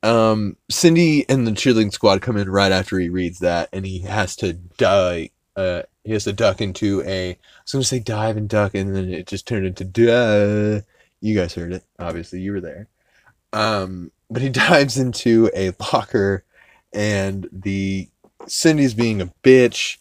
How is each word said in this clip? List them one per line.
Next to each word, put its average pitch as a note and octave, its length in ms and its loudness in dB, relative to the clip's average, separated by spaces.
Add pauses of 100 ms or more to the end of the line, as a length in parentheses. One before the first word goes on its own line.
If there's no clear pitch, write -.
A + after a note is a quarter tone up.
Um, A2 540 2 (120)
Cindy E3 600 2
and C3 180 2
the A2 60 0
cheerleading A2 400 2
squad F#2+ 300 2
come A#2+ 140 -4
in G2+ 140 -4
right G2 220 2
after F#2 260 -2
he F2+ 100 -2
reads F2+ 300 -4
that, F2 340 -2
and F#2+ 140 -8
he F#2+ 140 -8
has F#2+ 360 -4
to F#2 180 -4
die, F2+ 760 0 (260)
uh, F#2 260 -2 (220)
he G#2+ 80 -6
has G#2+ 120 -2
to G#2+ 80 -4
duck G2+ 280 0
into G2 460 -2
a, F#2 240 -4
I F2+ 80 -10 (260)
was - 80 -16
gonna C3+ 120 -2
say B2+ 160 -2
dive A2 360 -4
and G#2+ 120 -6
duck, G#2 260 0
and G2 200 -4
then F#2+ 160 -4
it F2+ 160 -8
just - 200 -10
turned G2+ 200 -4
into F#2 180 -6
duh. G#2+ 960 2 (400)
You G#2+ 160 -2
guys F2 180 0
heard E2+ 180 -8
it. F2+ 120 -10 (140)
Obviously, E2+ 420 -10
you F#2+ 120 -6
were G2+ 80 -6
there. F2 280 -14 (640)
Um, F#2+ 580 -2 (180)
but A#2+ 140 -6
he C3+ 60 -2
<laughs> - 20 -2
dives C3+ 480 2
into A#2 560 4
a F#2+ 180 -2 (200)
locker, G2 520 0 (480)
and G2 600 -4
the, F#2+ 560 -6 (380)
Cindy's D3 480 2
being A2 260 0
a F#2 120 -4 (120)
bitch. B2+ 560 6